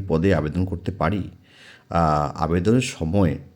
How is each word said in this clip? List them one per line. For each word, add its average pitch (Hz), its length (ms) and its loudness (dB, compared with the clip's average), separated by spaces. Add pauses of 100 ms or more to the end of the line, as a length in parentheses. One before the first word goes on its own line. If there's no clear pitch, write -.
পদে 85 260 2
আবেদন 80 320 0
করতে 90 260 -6
পারি? 92 380 -2 (600)
আহ, 76 520 0
আবেদনের 90 400 2
সময় 85 560 0 (180)